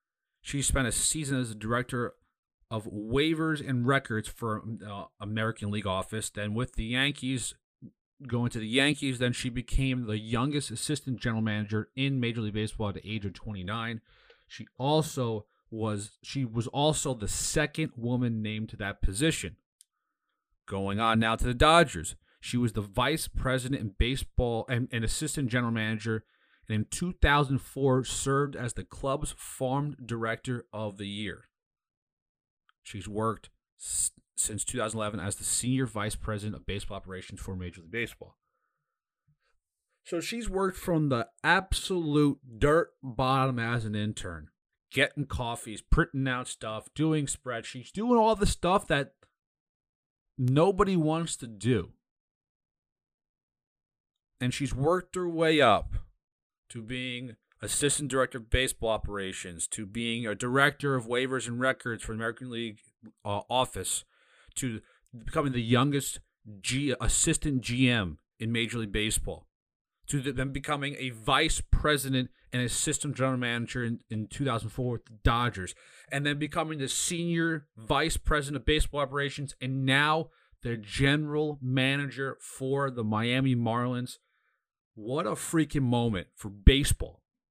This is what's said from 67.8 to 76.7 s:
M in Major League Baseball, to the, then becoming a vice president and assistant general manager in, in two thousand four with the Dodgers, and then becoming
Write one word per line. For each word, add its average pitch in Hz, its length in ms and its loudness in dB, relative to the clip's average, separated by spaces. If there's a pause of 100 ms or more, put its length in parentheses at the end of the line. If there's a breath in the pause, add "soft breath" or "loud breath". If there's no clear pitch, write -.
M 98 280 0 (200)
in 113 120 -2
Major 117 280 -2
League 107 140 -4
Baseball, 104 540 -2 (600)
to 143 160 -2
the, 135 100 -4
then 131 200 -4
becoming 143 460 -4
a 127 120 -6
vice 135 500 2 (100)
president 135 600 2 (200)
and 123 120 0
assistant 143 520 0
general 131 220 0
manager 120 480 -2
in, 117 240 -2
in 107 200 -4
two - 180 -2
thousand 113 240 -2
four 123 220 -2
with 113 120 -8
the 110 180 -20
Dodgers, 117 520 2 (360 loud breath)
and 143 140 -2
then 147 140 0
becoming 156 400 -2